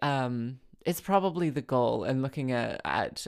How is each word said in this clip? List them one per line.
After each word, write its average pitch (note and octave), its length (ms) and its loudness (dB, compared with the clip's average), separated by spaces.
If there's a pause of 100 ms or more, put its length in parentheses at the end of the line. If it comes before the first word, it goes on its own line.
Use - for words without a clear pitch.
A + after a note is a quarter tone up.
um, B2+ 560 0 (280)
is F3 140 -2
probably F#3 500 2
the C#3 100 -2
goal, A#2+ 440 2
and C3 180 0
looking C3+ 300 -4
at, A#2 320 -2
at, - 440 -2